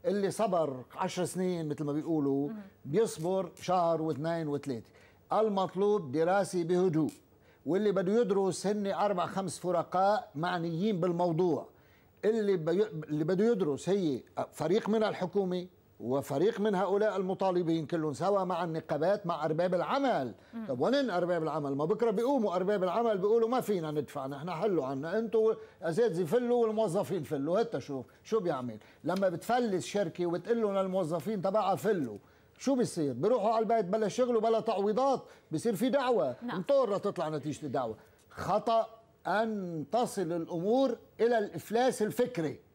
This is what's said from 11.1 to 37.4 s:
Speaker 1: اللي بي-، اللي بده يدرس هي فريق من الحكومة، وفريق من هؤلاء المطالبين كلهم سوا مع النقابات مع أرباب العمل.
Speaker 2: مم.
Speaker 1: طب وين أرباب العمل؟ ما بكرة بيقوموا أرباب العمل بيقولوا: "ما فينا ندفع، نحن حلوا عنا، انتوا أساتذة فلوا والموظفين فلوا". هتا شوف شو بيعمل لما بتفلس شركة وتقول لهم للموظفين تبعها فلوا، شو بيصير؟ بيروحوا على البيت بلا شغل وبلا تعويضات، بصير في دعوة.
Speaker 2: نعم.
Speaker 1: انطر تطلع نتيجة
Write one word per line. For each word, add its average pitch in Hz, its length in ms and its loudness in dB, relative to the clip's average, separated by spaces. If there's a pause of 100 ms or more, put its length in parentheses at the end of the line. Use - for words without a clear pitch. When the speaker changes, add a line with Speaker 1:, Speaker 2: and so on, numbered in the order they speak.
Speaker 1:
اللي 208 320 2
بي-، 170 300 0 (220)
اللي 151 140 0
بده 190 280 2
يدرس 165 380 0
هي 170 340 0 (280)
فريق 180 380 0
من 214 140 2
الحكومة، 185 640 -2 (360)
وفريق 139 560 0
من 208 160 2
هؤلاء 202 420 2
المطالبين 180 680 0
كلهم 156 280 -2
سوا 185 300 2
مع 180 200 -2
النقابات 165 640 -2
مع 160 180 -2
أرباب 175 280 0
العمل. 175 600 0 (200)
Speaker 2:
مم. 226 140 -10
Speaker 1:
طب 127 120 -4
وين 240 300 2
أرباب 175 340 0
العمل؟ 143 320 -2
ما 147 100 0
بكرة 214 260 2
بيقوموا 226 440 2
أرباب 185 280 0
العمل 208 340 2
بيقولوا: 226 320 4
"ما 247 120 2
فينا 170 300 -2
ندفع، 147 360 -4
نحن 147 240 -8
حلوا 165 340 0
عنا، 147 340 -2
انتوا 220 340 2 (280)
أساتذة 175 440 0
فلوا 240 360 2
والموظفين 202 640 0
فلوا". 151 380 -2
هتا 190 180 -2
شوف 131 260 -8 (180)
شو 220 160 0
بيعمل 127 380 -4 (260)
لما 185 260 0
بتفلس 208 560 0
شركة 175 400 -2
وتقول 175 360 0
لهم 202 160 0
للموظفين 185 640 -2
تبعها 190 340 2
فلوا، 135 420 -2 (400)
شو 269 180 0
بيصير؟ 160 380 0
بيروحوا 202 360 2
على 226 140 2
البيت 220 220 2
بلا 214 220 0
شغل 247 280 0
وبلا 226 240 4
تعويضات، 214 640 0 (280)
بصير 185 240 -2
في 233 140 0
دعوة. 226 520 2
Speaker 2:
نعم. 233 160 -6
Speaker 1:
انطر 214 400 2
تطلع 180 320 -2
نتيجة 151 360 -6